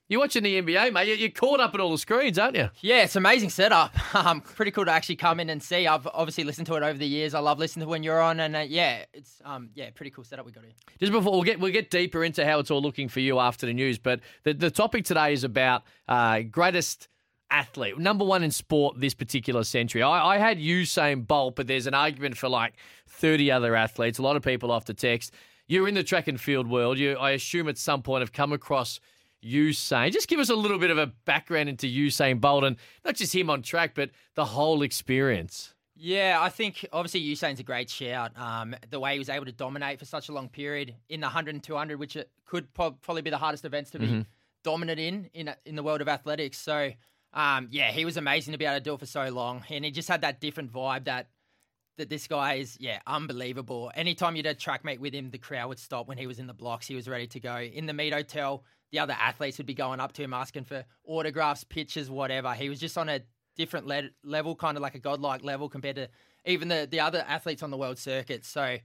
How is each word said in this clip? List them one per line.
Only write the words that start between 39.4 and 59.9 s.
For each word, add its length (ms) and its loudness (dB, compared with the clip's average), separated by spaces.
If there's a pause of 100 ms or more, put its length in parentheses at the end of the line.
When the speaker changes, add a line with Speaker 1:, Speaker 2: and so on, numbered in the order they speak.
Speaker 2:
to 80 -12
dominate 460 -8
for 80 -18
such 240 -10
a 20 -12
long 160 -8
period 460 -8 (160)
in 100 -10
the 80 -4
hundred 260 -4
and 80 -10
two 140 -8
hundred, 220 -6
which 180 -10
it 140 -12 (160)
could 260 -8
po-, 200 -2 (100)
probably 180 -6
be 80 -8
the 100 -2
hardest 280 -4
events 240 -6
to 80 -12
be 80 -2
Speaker 1:
Mm-hmm. 140 0 (440)
Speaker 2:
dominant 340 -2
in, 360 -6
in, 200 -10 (120)
in 100 -12
the 60 -6
world 180 -2
of 80 -2
athletics. 480 -4
So, 360 -4 (420)
um, 360 0
yeah, 200 2
he 160 -2
was 100 -6
amazing 360 -2
to 60 -10
be 60 -4
able 140 0
to 40 -6
do 120 -6
it 60 -10
for 60 -14
so 220 -6
long, 400 -6
and 160 -8
he 60 -4
just 180 -8
had 140 0
that 180 -4
different 320 -10
vibe 320 -4
that, 240 -6 (720)
that 100 -8
this 180 -10
guy 280 0
is, 260 -8
yeah, 260 -8
unbelievable. 880 -8
Anytime 420 -2
you'd 100 -6
a 80 -4
track 320 -8
meet 160 -8
with 100 -8
him, 180 -12
the 60 -14
crowd 320 -10
would 100 -12
stop 300 -10
when 80 -12
he 100 -10
was 120 -12
in 80 -14
the 80 -18
blocks. 320 -10
He 80 -10
was 140 -10
ready 180 -6
to 140 -14
go. 180 -8
In 260 -10
the 80 -8
meet 220 -4
hotel, 500 -6 (260)
the 100 -4
other 140 -2
athletes 440 -2
would 80 -10
be 80 -8
going 240 -4